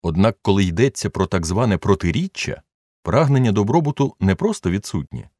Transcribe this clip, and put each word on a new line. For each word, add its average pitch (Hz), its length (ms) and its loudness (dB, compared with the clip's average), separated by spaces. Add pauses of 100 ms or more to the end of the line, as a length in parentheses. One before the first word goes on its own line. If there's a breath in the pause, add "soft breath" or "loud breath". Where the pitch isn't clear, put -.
Однак, 90 400 0
коли 98 220 2
йдеться 98 460 0
про 92 160 -2
так 85 200 -4
зване 95 320 0
протиріччя, - 840 -2 (460)
прагнення 131 440 2
добробуту 135 680 0
не 95 140 4
просто 202 360 -2
відсутнє 80 680 -6